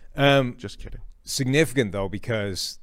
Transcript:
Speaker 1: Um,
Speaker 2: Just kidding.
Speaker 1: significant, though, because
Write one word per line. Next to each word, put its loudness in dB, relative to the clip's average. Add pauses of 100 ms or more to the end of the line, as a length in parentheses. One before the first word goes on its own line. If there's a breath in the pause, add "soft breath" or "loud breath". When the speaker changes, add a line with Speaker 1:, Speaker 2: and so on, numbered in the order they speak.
(160 soft breath)
Speaker 1:
Um, 4
Speaker 2:
Just -12
kidding. -12 (220)
Speaker 1:
significant, 2
though, -2
because -4